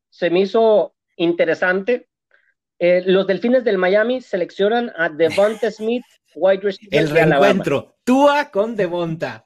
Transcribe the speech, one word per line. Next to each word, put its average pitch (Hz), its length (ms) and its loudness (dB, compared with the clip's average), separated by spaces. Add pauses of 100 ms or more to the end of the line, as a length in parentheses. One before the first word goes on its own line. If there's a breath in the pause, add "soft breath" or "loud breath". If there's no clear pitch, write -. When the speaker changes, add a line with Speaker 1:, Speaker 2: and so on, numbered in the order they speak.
Speaker 1:
se - 200 -4
me 175 120 2
hizo 214 540 2 (220)
interesante. 185 880 -2 (760)
Eh, 180 240 2
los 190 220 2
Delfines 233 380 0
del 208 120 0
Miami 214 440 0
seleccionan 214 720 -2
a 165 140 -2
Devonta 196 600 0
Speaker 2:
<laughs> - 0 -
Speaker 1:
Smith, 226 340 -6 (300)
wide 190 260 0
receiver 202 360 -4
Speaker 2:
El 151 160 0
Speaker 1:
de 160 80 4
Alabama. 151 260 4
Speaker 2:
reencuentro. 143 580 -2
Tua 285 440 2
con 214 280 -4
Devonta. 165 680 -6